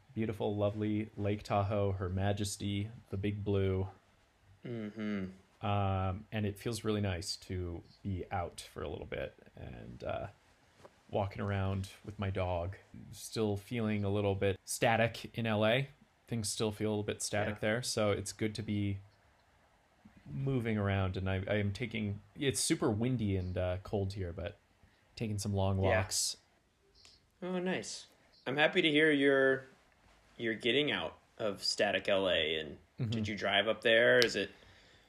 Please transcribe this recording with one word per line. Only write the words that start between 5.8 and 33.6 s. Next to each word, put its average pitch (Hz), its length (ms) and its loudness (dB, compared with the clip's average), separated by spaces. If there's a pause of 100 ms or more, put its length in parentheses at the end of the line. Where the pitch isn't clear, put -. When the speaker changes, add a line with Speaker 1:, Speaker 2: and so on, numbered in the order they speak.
Speaker 1:
and 104 140 -2
it 98 140 -4
feels 113 240 -6
really 107 180 0
nice 90 340 -2 (120)
to 90 340 -6 (220)
be 92 280 -4
out 90 420 -6
for - 100 -8
a 76 60 -6
little 76 180 -8
bit - 260 -4 (220)
and, 60 480 -12
uh, - 240 -2 (840)
walking 104 320 0
around 98 480 0 (160)
with 101 140 -8
my 98 100 0
dog. 90 460 0 (360)
Still 107 460 -2
feeling 107 460 -2
a 98 60 0
little 101 260 2
bit 98 300 2
static 117 680 0
in 117 140 -4
L 107 180 2
A. 131 220 2 (400)
Things 110 220 -4
still 110 220 0
feel 107 280 -2
a 104 40 -2
bit 107 200 -6
static 104 320 -2
Speaker 2:
Yeah. - 60 -12
Speaker 1:
there, 113 200 0
so 107 300 2
it's 101 220 -2
good 107 220 -4
to 104 60 -6
be 101 380 -2 (1300)
moving 131 460 0
around. 98 400 2
And 95 120 -2
I, 95 200 0
I 107 60 2
am 104 160 2
taking, 107 480 -4 (180)
it's 135 220 0
super 160 320 2
windy 110 460 0
and, 90 200 -4
uh, 90 260 0
cold 98 300 -2
here, 90 220 -6
but 85 220 -8 (580)
taking 104 220 -4
some 101 160 -2
long 95 280 2
Speaker 2:
Yeah. 95 200 4
Speaker 1:
walks. - 360 -4 (1040)
Speaker 2:
Oh, 180 180 -4
nice. 175 480 -4 (380)
I'm 135 120 -2
happy 156 240 4
to 160 100 4
hear 151 200 6
you're, 135 540 4 (720)
you're 113 180 -2
getting 123 360 2
out 87 240 -4 (220)
of 101 260 -4
static 98 460 0
L 95 200 4
A. 80 300 2
And 76 180 -8 (220)
Speaker 1:
Mm-hmm. 117 120 -2
Speaker 2:
did 110 160 0
you 107 80 -4
drive 101 320 2